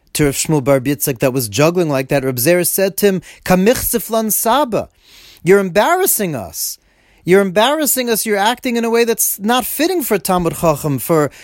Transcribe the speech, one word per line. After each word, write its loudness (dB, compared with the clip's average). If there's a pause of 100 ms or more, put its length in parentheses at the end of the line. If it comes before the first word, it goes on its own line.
(140)
to 0
Rav -2
Shmuel -2
bar 2
Yitzchak -4
that 0
was -4
juggling 2
like -2
that, 0
Rab -2
Zera 2
said -2
to 0
him, 2 (220)
"Kamich 2
siflan -4
Saba, 0 (560)
you're 6
embarrassing 0
us. -8 (500)
You're 6
embarrassing 0
us. -2
You're -2
acting -2
in -2
a -2
way 2
that's -2
not 0
fitting -2
for -2
Talmud -2
Chacham, 0
for, 0 (120)